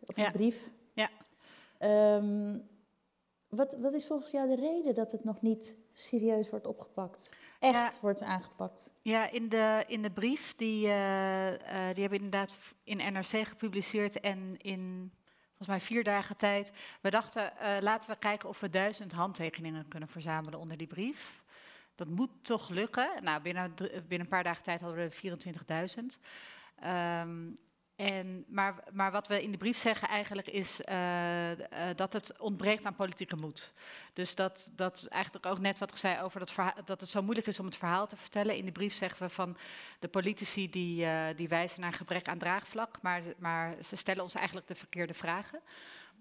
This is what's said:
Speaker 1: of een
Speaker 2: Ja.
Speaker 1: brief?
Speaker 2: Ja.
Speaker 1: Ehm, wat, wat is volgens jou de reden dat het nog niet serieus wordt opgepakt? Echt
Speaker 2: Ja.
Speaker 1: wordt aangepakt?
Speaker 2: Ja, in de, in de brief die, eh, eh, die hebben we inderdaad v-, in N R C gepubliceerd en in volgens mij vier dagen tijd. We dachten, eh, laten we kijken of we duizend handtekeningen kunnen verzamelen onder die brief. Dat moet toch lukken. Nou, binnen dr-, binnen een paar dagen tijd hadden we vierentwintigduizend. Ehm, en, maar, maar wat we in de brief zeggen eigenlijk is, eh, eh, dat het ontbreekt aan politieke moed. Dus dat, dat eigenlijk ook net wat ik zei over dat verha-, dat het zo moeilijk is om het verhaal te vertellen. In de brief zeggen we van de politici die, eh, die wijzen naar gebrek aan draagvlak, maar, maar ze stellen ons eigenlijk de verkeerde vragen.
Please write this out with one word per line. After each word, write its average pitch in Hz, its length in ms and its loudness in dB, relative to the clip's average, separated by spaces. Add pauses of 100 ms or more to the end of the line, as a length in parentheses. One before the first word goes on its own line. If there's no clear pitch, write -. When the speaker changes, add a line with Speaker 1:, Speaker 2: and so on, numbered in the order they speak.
Speaker 1:
of - 80 -8
een 208 80 4
Speaker 2:
Ja. 202 60 4
Speaker 1:
brief? 226 400 4 (240)
Speaker 2:
Ja. 220 140 2 (680)
Speaker 1:
Ehm, 208 800 6 (920)
wat, 277 320 2
wat 269 140 2
is 294 120 -2
volgens 285 240 -2
jou 269 180 2
de 262 120 4
reden 311 340 2
dat 226 180 0
het 220 120 -2
nog 220 180 -2
niet 220 340 2 (160)
serieus 220 580 2
wordt 214 160 -4
opgepakt? - 680 -8 (240)
Echt 240 360 6
Speaker 2:
Ja. - 60 -14
Speaker 1:
wordt 202 220 2
aangepakt? - 800 -6
Speaker 2:
Ja, 220 280 2
in 233 180 -2
de, 220 380 6
in 226 160 -2
de 208 80 0
brief 226 460 0
die, 220 300 2
eh, 190 680 4
eh, - 60 -4 (360)
die 185 80 0
hebben 196 60 4
we 196 60 0 (100)
inderdaad 196 280 0
v-, - 200 -12 (120)
in 202 120 -4 (160)
N 190 60 -2
R - 20 2 (100)
C 220 180 2
gepubliceerd 202 720 0
en 190 380 -2
in 185 540 -6 (340)
volgens - 220 -12
mij 190 120 2
vier 233 240 0
dagen 202 320 2
tijd. 202 360 4 (280)
We 196 100 0
dachten, 214 480 0
eh, 202 220 2
laten 220 300 2
we 214 80 -4
kijken 208 300 0
of 196 120 -8
we 196 100 -2
duizend 190 420 0
handtekeningen 165 760 -2
kunnen 156 200 -8
verzamelen 156 500 -4
onder 160 180 -8
die 156 100 -8
brief. 214 560 -6 (520)
Dat 170 140 -8
moet 190 220 0 (120)
toch 220 260 0
lukken. 226 400 2 (140)
Nou, 156 200 2
binnen 175 320 -2
dr-, 185 100 -6
binnen 175 360 -4
een 175 80 -6
paar 180 160 2
dagen 170 180 -2
tijd 170 180 -2
hadden 170 240 -4
we 165 60 -2
vierentwintigduizend. 175 1080 -6 (640)
Ehm, 170 680 -2 (460)
en, 190 520 -4
maar, 196 440 0
maar 196 200 2
wat 208 160 0
we 202 140 4
in 214 80 -2
de 196 80 -2
brief 214 180 2
zeggen - 320 2
eigenlijk 202 400 -2
is, - 340 -2
eh, 175 720 0
eh, 170 440 -4
dat 190 160 0
het - 260 -4
ontbreekt 208 460 2
aan 202 100 -2
politieke 180 420 -4
moed. 156 360 -8 (400)
Dus 180 220 -4
dat, 190 400 -2
dat 185 340 -4
eigenlijk - 380 -4
ook 185 120 0
net 196 200 2
wat 202 120 -4
ik - 60 -14
zei 185 260 0
over 190 160 -6
dat 180 120 -6
verha-, 185 240 0 (100)
dat 190 160 -4
het 185 100 -4
zo 202 120 2
moeilijk 220 240 0
is 208 140 0
om 185 60 -6
het 180 100 -6
verhaal 180 300 2
te 208 100 -10
vertellen. 208 400 0
In - 80 -4
de 185 80 -4
brief 196 220 -2
zeggen - 320 -2
we - 20 -4
van 180 280 -2 (420)
de 175 100 -6
politici 190 600 0
die, 170 340 0
eh, 160 320 0
die 165 120 -2
wijzen 170 320 0
naar 175 120 -2
gebrek 180 360 -4
aan 175 100 -2
draagvlak, 196 640 -2
maar, 175 200 0 (160)
maar 165 360 0 (100)
ze - 120 -8
stellen 190 260 0
ons 180 120 -8
eigenlijk 190 340 -4
de 185 60 -8
verkeerde 175 400 -4
vragen. 190 460 -4 (600)